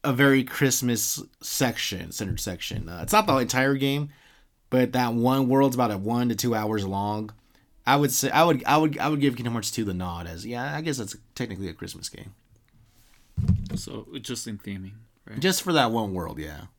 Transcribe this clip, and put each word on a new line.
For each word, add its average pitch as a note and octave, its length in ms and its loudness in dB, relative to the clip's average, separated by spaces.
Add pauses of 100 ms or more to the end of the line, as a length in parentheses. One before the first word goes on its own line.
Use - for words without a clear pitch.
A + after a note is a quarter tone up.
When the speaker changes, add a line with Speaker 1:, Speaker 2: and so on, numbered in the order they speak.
Speaker 1:
a C#3+ 80 0
very C3+ 320 6
Christmas B2 760 0 (220)
section, G2+ 720 -2
centered - 280 -6
section. F2 480 -8
Uh, F2 140 -12
it's - 100 -2
not G#3 140 4
the C#3 100 4
entire C3 380 2
game, C#3 340 0 (640)
but B2+ 220 4
that B2 220 2
one B2+ 340 4
world's C3+ 280 4
about B2 160 2
a G2 60 -2
one A#2+ 320 0
to A2+ 60 0
two A#2+ 180 0
hours G#2+ 320 0
long. G#2 460 -4 (540)
I C3 100 6
would C#3+ 160 2
say, C3+ 180 0
I D#3 140 6
would, D#3+ 200 4
I C#3+ 120 4
would, D#3 220 2
I C#3 100 -2
would D3+ 120 0
give C#3 160 4
Kingdom A#2+ 180 -4
Hearts A2 180 -4
two A2+ 120 -2
the G2 100 -2
nod F2 340 -6
as, E2+ 180 -10
yeah, B2 300 -6
I D3+ 40 -6
guess D#3 180 -4
that's G2+ 180 -8 (180)
technically G2 340 -6
a E2 40 -8
Christmas - 360 -12
game. - 260 -16 (1400)
Speaker 2:
So - 300 -8 (140)
just A#2 260 -8
in G#2+ 120 -8
theming, F#2+ 340 -10 (360)
right? A2 120 -10
Speaker 1:
Just F3+ 220 2
for F#3 100 0
that C3 200 4
one A2 200 0
world, E2+ 260 -6
yeah. D2+ 240 -10 (160)